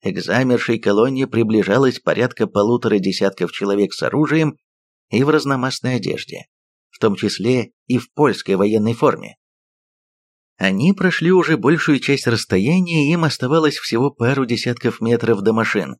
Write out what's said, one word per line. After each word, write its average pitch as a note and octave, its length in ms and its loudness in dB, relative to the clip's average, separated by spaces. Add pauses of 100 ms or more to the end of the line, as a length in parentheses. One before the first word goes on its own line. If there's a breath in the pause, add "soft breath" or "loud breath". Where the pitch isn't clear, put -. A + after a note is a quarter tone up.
к G2 180 -6
замершей A#2 600 0
колонне C3 480 2
приближалось A2 720 2
порядка A#2 480 -2
полутора G#2+ 520 0
десятков F#2+ 520 -2
человек G2+ 420 -2
с - 100 -10
оружием D3+ 540 0 (520)
и A#2 140 0
в C#3+ 60 2
разномастной C3 680 0
одежде, - 500 -8 (440)
в - 100 -20
том G#2 160 2
числе A2 560 -2 (160)
и B2 100 0
в - 160 -6
польской A2 420 0
военной G#2+ 380 0
форме. - 420 -2 (1200)
Они G2 360 2
прошли F3+ 380 0
уже E3 260 2
большую C#3 420 2
часть C#3 260 -2
расстояния, C#3+ 840 0
и D3+ 40 2
им E3+ 140 0
оставалось D3 520 0
всего B2 320 -2
пару C3 360 0
десятков A#2 560 -4
метров A2+ 400 2
до A2 120 2
машин G#2 460 -2